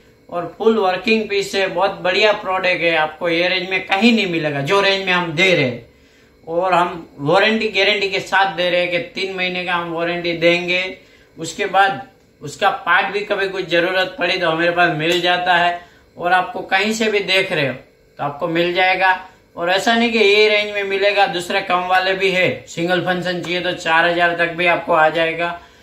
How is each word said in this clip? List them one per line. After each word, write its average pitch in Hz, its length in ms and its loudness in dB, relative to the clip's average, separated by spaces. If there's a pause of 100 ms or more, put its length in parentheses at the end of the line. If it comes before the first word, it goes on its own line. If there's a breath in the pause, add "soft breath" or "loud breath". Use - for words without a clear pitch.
(300 soft breath)
और 170 280 -8
full 220 200 2
working 196 520 0
piece 202 260 -2
है, 190 120 0
बहुत 185 240 0
बढ़िया 185 400 2
प्रोडक्ट 185 500 -2
है, 165 140 2
आपको 156 340 -2
ये 170 180 0
range 185 220 -2
में 190 160 -4
कहीं 214 280 2
नहीं 202 140 0
मिलेगा 151 340 -2
जो 196 200 2
range 196 240 0
में 185 80 0
हम 170 200 -2
दे 180 220 2
रहे 147 100 2
हैं। 117 240 -6 (580 soft breath)
और 175 260 0
हम 175 360 0 (100)
warranty 208 480 2
guarantee 196 420 0
के 190 100 -2
साथ 190 360 0
दे 180 140 -2
रहे 175 120 0
हैं 175 100 -2
कि 175 80 -2
तीन 190 360 -8
महीने 180 300 -4
का 180 80 -4
हम 170 200 -4
warranty 170 400 -4
देंगे। 175 640 0 (420 soft breath)
उसके 165 260 -6
बाद 190 420 2 (340)
उसका 170 280 -2
पार्ट 185 380 0
भी 190 120 -4
कभी 196 280 -2
कुछ 185 200 -6
जरूरत 180 520 0
पड़ी 180 180 0
तो 175 120 0
हमारे 165 220 0
पास 170 260 2
मिल 170 240 0
जाता 180 340 2
है। 175 260 0 (360 loud breath)
और 175 160 0
आपको 185 260 0
कहीं 196 340 0
से 220 180 0
भी 208 80 0
देख 185 320 0
रहे 151 160 0
हो 123 80 -4 (420)
तो 147 60 -8
आपको 147 240 -6
मिल 175 260 0
जाएगा। 185 540 0 (280 loud breath)
और 170 140 -4
ऐसा 196 260 2
नहीं 233 160 2
कि 220 80 2
ये 208 300 6
range 208 240 0
में 202 100 -4
मिलेगा, 196 440 2
दूसरे 180 340 -4
कम 180 180 0
वाले 185 340 2
भी 190 180 0
है। 175 360 0
Single 175 340 -2
function 175 400 -4
चाहिए 175 200 -4
तो 180 100 -2
चार 165 340 0
हजार 175 300 2
तक 170 120 0
भी 165 180 -2
आपको 175 280 2
आ 156 160 6
जाएगा। 165 520 -2 (220 loud breath)